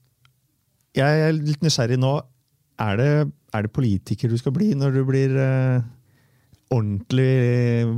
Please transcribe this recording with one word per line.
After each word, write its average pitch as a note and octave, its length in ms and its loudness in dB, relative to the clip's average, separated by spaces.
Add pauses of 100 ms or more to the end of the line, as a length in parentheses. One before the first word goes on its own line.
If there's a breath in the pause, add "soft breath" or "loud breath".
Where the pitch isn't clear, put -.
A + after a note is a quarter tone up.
(960)
Jeg D3 320 2
er D#3+ 80 2
litt D3+ 300 -2
nysgjerrig B2+ 340 0
nå. C3 140 2 (680)
Er G#2 180 0
det, C#3+ 100 2 (460)
er G#2+ 100 -2
det - 80 -8
politiker A2+ 560 -2
du A#2 80 0
skal C3 160 -4
bli G#3 240 0
når C3+ 160 0
du C3+ 140 0
blir, C3+ 320 0
eh, C3 420 0 (920 soft breath)
ordentlig B2 600 0 (640)